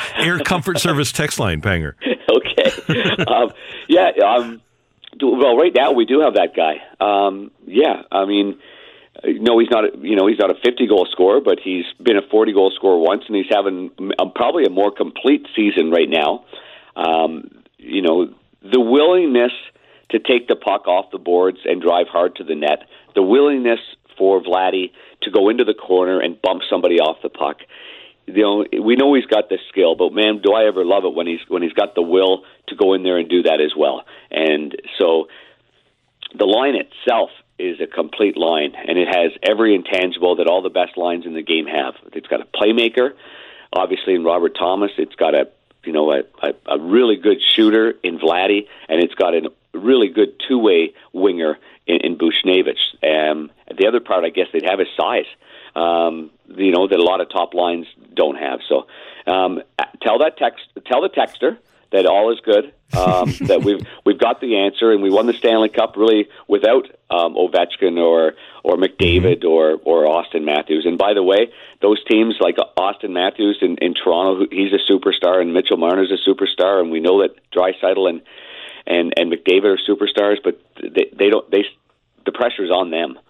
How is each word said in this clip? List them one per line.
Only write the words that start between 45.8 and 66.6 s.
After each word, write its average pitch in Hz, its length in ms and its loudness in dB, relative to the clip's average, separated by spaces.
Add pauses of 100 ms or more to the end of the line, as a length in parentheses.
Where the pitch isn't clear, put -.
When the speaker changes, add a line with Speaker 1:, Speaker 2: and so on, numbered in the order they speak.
Speaker 2:
you 82 100 -8
know, 76 180 0
a, 69 120 -2 (180)
a, 71 120 -4 (120)
a 71 140 -4
really 104 360 2
good 98 260 2
shooter 110 500 2 (120)
in 85 140 -6
Vladdy, 95 500 0 (220)
and 82 140 2
it's - 100 -2
got 85 220 0
a 80 160 -4 (220)
really 110 340 2
good 101 400 -2
two-way 104 460 2 (200)
winger 85 460 -2 (260)
in, 85 120 0
in 82 200 -4
Buchnevich. 82 600 0 (240)
Um, 78 480 -2 (260)
the 95 100 2
other 117 120 0
part, 90 260 -2
I 82 40 -4
guess, 87 220 -4
they'd 82 140 -4
have 95 160 -2
is 85 60 -2 (100)
size, 104 280 -2 (500)
um, 82 560 -2 (160)
you 92 240 -2
know, 92 160 2
that 95 100 2
a 85 60 4
lot 92 180 0
of 85 80 -8
top 87 240 -4
lines 87 320 -2 (280)
don't 71 240 -2
have. 67 320 -8
So, 69 180 -2 (400)
um, 92 340 -2 (400)
tell 117 180 0
that 156 180 0
text, - 260 -4 (220)
tell 127 160 -2
the 185 80 -2
texter 143 480 -4 (340)
that 95 140 2
all 101 260 2
is 113 80 -6
good, 110 340 0 (240)
um, 92 440 0
Speaker 1:
<laughs> - 60 -
Speaker 2:
that 92 160 2
we've, 101 220 -2 (200)
we've 101 120 2
got 120 220 0
the 120 160 -2
answer, 101 380 0
and 98 100 0
we 98 60 0
won 107 180 2
the 117 60 2
Stanley 113 340 2
Cup 110 300 -4
really 107 320 2 (180)
without, 107 380 2 (240)